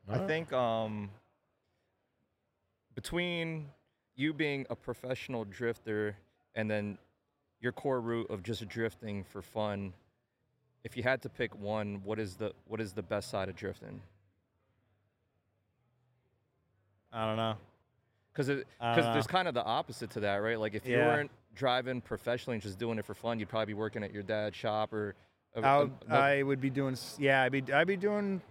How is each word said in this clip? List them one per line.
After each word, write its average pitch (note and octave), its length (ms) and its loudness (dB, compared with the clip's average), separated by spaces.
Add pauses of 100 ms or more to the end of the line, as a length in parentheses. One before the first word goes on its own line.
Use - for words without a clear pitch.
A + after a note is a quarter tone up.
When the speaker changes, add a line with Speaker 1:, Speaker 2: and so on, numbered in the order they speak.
Speaker 1:
I G#2 60 -2
Speaker 2:
All B2 60 2
right. F#3+ 80 0
Speaker 1:
think, D#3+ 240 0
um, A2+ 580 0 (1800)
between E3 760 -4 (440)
you D3 180 0
being C#3+ 380 0
a A#2 60 -2
professional B2+ 680 -6
drifter G#2+ 720 -2 (380)
and A2 160 0
then G#2 260 0 (640)
your A#2+ 120 0
core C3 280 0
route A#2 280 0
of G2 140 -4
just G#2 260 -4
drifting G#2+ 560 -4
for - 160 -10
fun, G2+ 520 -4 (920)
if - 140 -10
you B2 80 -4
had B2+ 180 2
to B2 60 -8
pick - 300 -4
one, G2+ 440 -2
what G#2+ 160 -2
is G2 180 -4
the, G#2+ 160 -4 (140)
what A2 140 -6
is G2+ 120 -4
the G2+ 100 -6
best G2+ 280 -4
side F#2+ 180 -2
of F#2 60 -8
drifting? G2+ 480 -8 (3000)
Speaker 3:
I A2+ 140 0
don't A2 100 2
know. A2+ 200 0 (800)
Speaker 1:
'Cause C3+ 140 0
it, C#3 180 0 (140)
Speaker 3:
I A#2 140 2
Speaker 1:
'cause A#2 100 6
Speaker 3:
don't A#2 80 2
Speaker 1:
there's - 160 2
Speaker 3:
know. F3+ 100 2
Speaker 1:
kinda F3+ 140 0
the A#2+ 120 0
opposite A#2+ 460 -2
to G#2+ 100 -6
that, G2+ 160 2
right? A2 220 0
Like, G#2+ 160 -2
if G#2+ 120 -4
you A#2+ 100 2
Speaker 3:
Yeah. A#2+ 100 6
Speaker 1:
weren't A#2+ 240 2 (240)
driving B2+ 460 0
professionally A#2+ 560 -4
and G#2 60 -4
just G2 160 -6
doing A#2 200 -2
it G#2 60 -4
for G2+ 100 -8
fun, A#2 240 -2
you'd G#2 120 -4
probably A2 160 0
be G#2 80 -4
working G#2+ 280 -2
at G2 100 -4
your G#2 100 -6
dad's G#2+ 340 -2
shop G#2+ 360 0
or G#2 220 -2 (400)
a, A2+ 60 -2
Speaker 3:
I C3+ 140 6
Speaker 1:
a, C#3+ 60 8
Speaker 3:
would, C#3 120 2 (140)
Speaker 1:
another C#3 160 6
Speaker 3:
I C#3 200 6
would C#3 180 2
be C3+ 100 2
doing C3+ 240 0
s-, - 260 -10
yeah, C3+ 220 8
I'd C3 100 4
be, C3+ 200 0
I'd D#3 140 8
be G3 120 2
doing G3+ 420 0 (100)